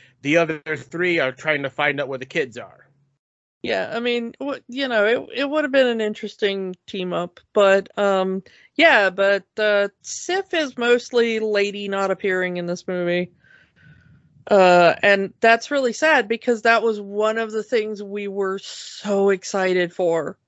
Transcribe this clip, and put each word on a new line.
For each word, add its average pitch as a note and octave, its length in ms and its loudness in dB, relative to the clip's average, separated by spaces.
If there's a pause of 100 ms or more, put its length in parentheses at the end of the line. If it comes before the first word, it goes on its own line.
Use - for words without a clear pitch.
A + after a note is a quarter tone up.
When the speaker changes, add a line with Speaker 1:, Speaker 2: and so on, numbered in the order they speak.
(220)
Speaker 1:
the C#3+ 160 2
other D#3+ 240 0 (140)
three E3+ 440 -4
are C3 120 0
trying D3 320 -4
to C3+ 80 -6
find D3 280 -2
out C3+ 100 -6
where C3+ 100 -8
the C3+ 80 -14
kids C3 320 -6
are. F#2+ 260 -20 (760)
Speaker 2:
Yeah, F#3+ 320 -4
I A#3 60 -4
mean, A#3+ 380 -4
w-, C#4 280 -8
you C4 220 -6
know, G#3+ 160 0
it, - 340 -2
it C#4 100 -2
would D4+ 140 0
have C4+ 80 -4
been C4+ 160 2
an A3+ 140 -2
interesting G3 720 -4 (100)
team F3+ 280 -6
up, F3 260 -6 (140)
but, G3 440 4
um, F#3+ 460 0 (320)
yeah, B3+ 340 4
but, G3 360 0 (120)
uh, G#3 300 2 (140)
Sif - 520 -6
is D4+ 240 -2
mostly A#3+ 640 0
Lady G3+ 480 -2
not G3 240 -2
appearing F#3 460 -2
in F3 80 -6
this F3 220 -8
movie. F3 440 -2 (1120)
Uh, F3+ 560 6
and G3 380 2
that's A#3 320 4
really C4 220 0
sad D4 340 2
because A3+ 360 -2
that A3+ 200 4
was A3 160 0
one G#3 380 -2
of A3 160 -4
the G#3+ 100 -4
things G#3+ 400 -4
we G3+ 240 -8
were G3 320 -4
so - 720 -2
excited F#3 640 0
for E3 440 -2 (100)